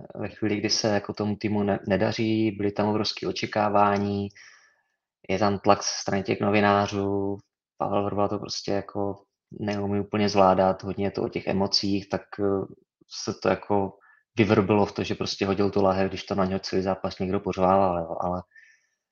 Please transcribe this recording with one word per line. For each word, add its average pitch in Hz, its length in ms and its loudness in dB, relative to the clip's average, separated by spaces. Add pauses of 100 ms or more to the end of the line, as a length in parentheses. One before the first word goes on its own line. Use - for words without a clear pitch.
(160)
ve 101 140 -6
chvíli, 107 280 -2
kdy 104 120 -2
se - 180 0
jako 101 260 -2
tomu 104 220 -2
týmu 104 280 -2
ne-, 98 240 0
nedaří, 110 640 0
byly 101 200 -2
tam 104 180 0
obrovské 104 380 -2
očekávání, 101 1000 0 (1000)
je 95 100 -2
tam 101 200 2
tlak 101 240 4
ze - 60 -6
strany 98 340 -4
těch 113 160 -2
novinářů, 101 1000 2 (400)
Pavel 101 260 0
Vrba 101 240 0
to 101 120 -4
prostě - 320 -8
jako 101 440 -4 (440)
neumí 101 400 -2
úplně 101 300 0
zvládat, 95 540 4
hodně 98 220 -4
je 95 60 -2
to - 120 -4
o 92 60 -2
těch - 180 -6
emocích, 98 640 0
tak, 95 120 -4 (180)
eh, 98 260 -2 (580)
se 110 100 -4 (100)
to 104 60 2
jako 95 480 0 (400)
vyvrbilo 104 480 4
v - 60 -2
to, 107 120 -4
že 98 120 -4
prostě 98 300 -4
hodil 98 260 0
tu 101 100 2
lahev, 95 280 2
když - 140 -8
to 202 120 -6
na 196 100 2
něho 190 140 -2
celý 190 220 -2
zápas - 380 -4
někdo 95 200 -2
pořvával, 92 600 2
jo, 82 200 -6
ale 90 240 -4 (680)